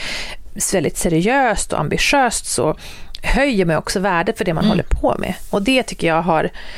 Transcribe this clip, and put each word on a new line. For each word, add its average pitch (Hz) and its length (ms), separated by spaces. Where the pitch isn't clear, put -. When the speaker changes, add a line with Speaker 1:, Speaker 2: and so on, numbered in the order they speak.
Speaker 1:
s-, - 180
väldigt 160 240
seriöst 208 760
och - 60
ambitiöst 240 680
så - 320
höjer 226 420
man 160 100
också - 240
värdet 185 380
för - 80
det 180 80
man 160 100
Speaker 2:
Mm. 214 80
Speaker 1:
håller 175 120
på - 360
med. - 140
Och 202 120
det 254 220
tycker - 240
jag 160 140
har 165 280